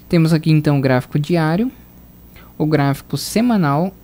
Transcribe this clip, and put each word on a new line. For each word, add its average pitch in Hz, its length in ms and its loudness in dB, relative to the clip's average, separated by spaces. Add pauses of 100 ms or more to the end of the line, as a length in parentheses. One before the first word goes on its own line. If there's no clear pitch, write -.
Temos 160 240 2
aqui 156 200 2
então 147 260 2
o 139 40 -2
gráfico 131 360 0
diário, 170 540 -2 (880)
o 151 80 -2
gráfico 139 500 -2
semanal, 190 760 0 (120)